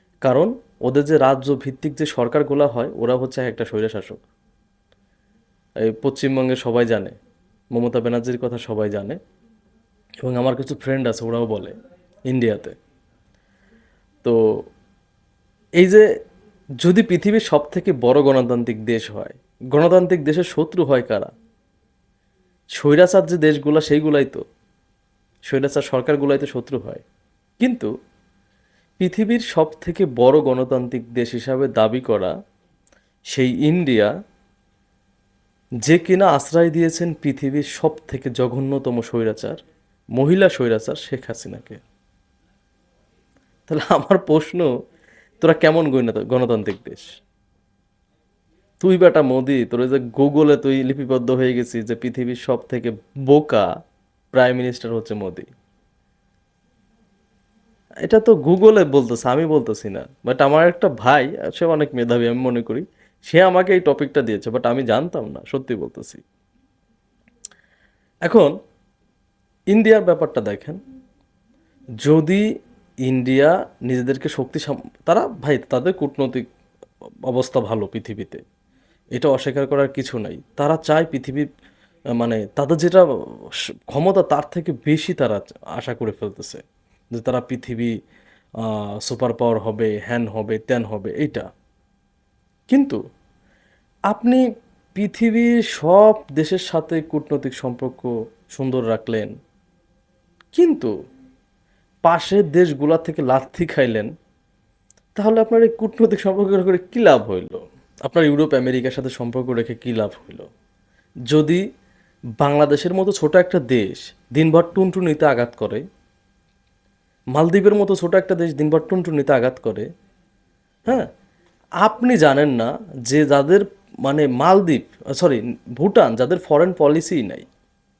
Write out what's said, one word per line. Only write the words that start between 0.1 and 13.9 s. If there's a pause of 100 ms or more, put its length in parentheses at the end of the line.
কারণ (280)
ওদের
যে
রাজ্য
ভিত্তিক
যে
সরকারগুলা
হয়,
ওরা
হচ্ছে
একটা
স্বৈরশাসক। (1600)
এই
পশ্চিমবঙ্গে
সবাই
জানে, (600)
মমতা
ব্যানার্জির
কথা
সবাই
জানে, (1040)
এবং
আমার
কিছু
ফ্রেন্ড
আছে,
ওরাও
বলে (500)
ইন্ডিয়াতে। (1500)